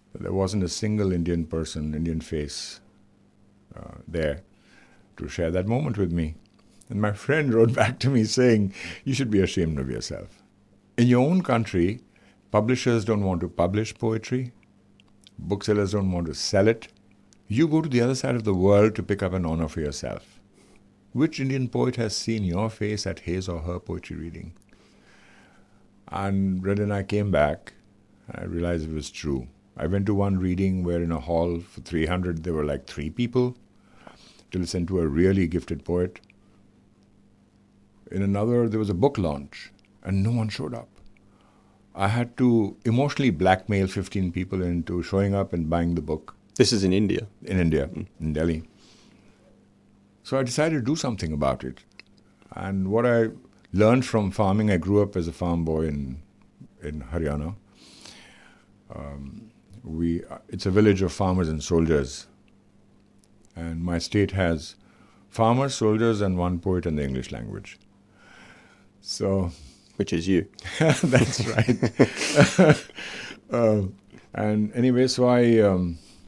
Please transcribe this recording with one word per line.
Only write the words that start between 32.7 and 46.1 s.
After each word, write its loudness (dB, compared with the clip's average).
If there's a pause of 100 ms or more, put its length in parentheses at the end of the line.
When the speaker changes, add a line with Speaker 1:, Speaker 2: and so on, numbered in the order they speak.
Speaker 1:
three -8
people -2 (960)
to -4
listen -2
to -2
a 2
really 4
gifted -6
poet. -4 (1900)
In -4
another, 2
there -2
was 0
a -2
book 2
launch, -6 (320)
and 0
no 2
one 0
showed -8
up. -12 (1080)
I 0
had -2
to 4
emotionally 2
blackmail 2
fifteen -2
people -4
into -2
showing 0
up 0
and -2
buying 2
the -2
book. -6 (220)